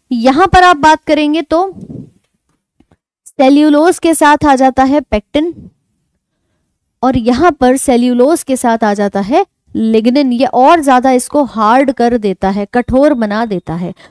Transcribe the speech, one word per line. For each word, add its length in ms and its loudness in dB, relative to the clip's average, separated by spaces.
यहाँ 340 2
पर 160 2
आप 140 4
बात 300 2
करेंगे 360 0
तो 320 -4
सेल्यूलोज 720 2
के 160 0
साथ 220 2
आ 100 2
जाता 260 2
है 180 0
पेक्टिन 720 -6
और 140 0
यहाँ 360 0
पर 240 0
सेल्यूलोज 640 0
के 140 -4
साथ 280 -2
आ 100 0
जाता 260 -4
है 260 -2
लिग्निन। 560 0
ये 140 -2
और 340 2
ज्यादा 300 2
इसको 340 0
हार्ड 480 0
कर 260 -2
देता 300 -4
है, 260 -6
कठोर 400 0
बना 320 -4
देता 280 -8
है। 200 -8